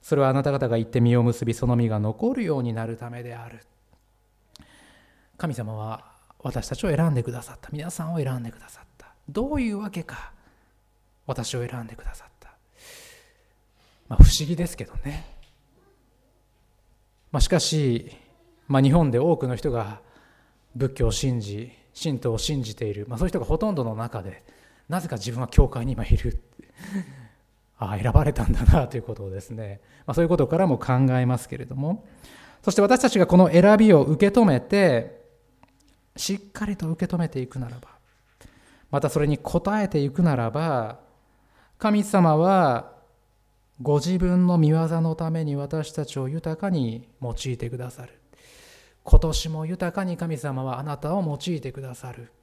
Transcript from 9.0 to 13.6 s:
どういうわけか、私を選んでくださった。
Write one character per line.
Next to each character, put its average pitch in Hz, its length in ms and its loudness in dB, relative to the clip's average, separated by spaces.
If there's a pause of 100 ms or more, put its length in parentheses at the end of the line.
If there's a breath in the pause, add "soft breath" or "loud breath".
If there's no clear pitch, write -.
ど 247 280 -4
う 269 60 -2
い 233 100 -2
う 202 100 -6
わ 214 80 -8
け 175 140 -10
か、 - 280 -16 (960 soft breath)
私 127 280 -8
を 123 120 -6
選 120 140 -12
ん 113 60 -14
で 120 100 -18
く - 80 -16
だ - 100 -8
さ - 80 -20
っ - 40 -20 (120)
た。 - 160 -20 (1500 loud breath)